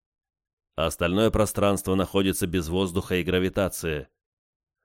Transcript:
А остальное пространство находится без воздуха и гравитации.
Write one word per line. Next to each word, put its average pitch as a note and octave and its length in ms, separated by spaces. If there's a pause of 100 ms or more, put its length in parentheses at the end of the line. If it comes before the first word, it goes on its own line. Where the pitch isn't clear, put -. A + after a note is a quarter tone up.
(760)
А D#2 120
остальное F2+ 440
пространство G2+ 640
находится F#2+ 520
без E2 220
воздуха F#2 480
и F2+ 60
гравитации. F2+ 880 (760)